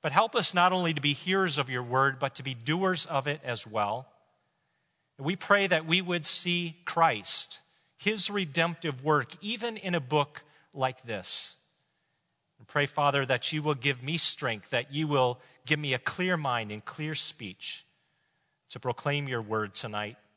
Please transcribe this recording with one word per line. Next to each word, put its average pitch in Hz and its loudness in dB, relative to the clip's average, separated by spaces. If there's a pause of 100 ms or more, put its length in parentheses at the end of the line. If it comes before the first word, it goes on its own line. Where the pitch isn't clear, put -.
but 151 -2
help 220 2
us 214 2
not 180 6
only 180 2
to 143 -4
be 143 2
hearers 180 0
of 131 -2
your 123 -2
word, 131 2
but 135 -2
to 139 -10
be 131 -6
doers 160 0
of 143 -2
it 147 -4
as 120 -6
well. 107 -2 (1080)
And 135 -10
we 180 -2
pray 202 4
that 160 2
we 175 4
would 175 -2
see 175 2
Christ, - 0 (380)
his 208 0
redemptive 165 -2
work, 147 2
even 220 -6
in 190 -4
a 165 2
book 143 -2 (280)
like 131 -4
this. - -4 (1000)
And 120 -20
pray, 143 2
Father, 139 2
that 127 0
you 151 -4
will 151 2
give 127 -2
me 160 -4
strength, 113 2
that 131 -2
you 151 -2
will 131 4 (260)
give 151 0
me 143 -2
a 120 -2
clear 180 -2
mind 123 -2
and 107 -10
clear 156 -6
speech - -4 (840)
to 120 -12
proclaim 143 -2
your 123 -2
word 107 -4
tonight. 104 -6 (220)